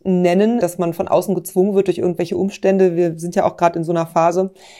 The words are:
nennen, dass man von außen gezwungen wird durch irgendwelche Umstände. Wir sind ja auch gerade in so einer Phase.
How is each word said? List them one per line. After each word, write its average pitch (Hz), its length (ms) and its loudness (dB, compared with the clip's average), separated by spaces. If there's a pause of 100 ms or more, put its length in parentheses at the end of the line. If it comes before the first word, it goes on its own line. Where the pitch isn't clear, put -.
nennen, 190 560 2
dass 170 160 -4
man 170 160 -2
von 185 160 -6
außen 180 260 0
gezwungen 185 400 0
wird 196 120 2
durch 180 120 0
irgendwelche 175 380 -4
Umstände. 190 580 0
Wir 165 240 -2
sind 175 180 -10
ja 196 100 0
auch - 100 -2
gerade 170 220 0
in 165 60 -2
so 165 80 -4
einer 165 140 0
Phase. 170 440 0 (300)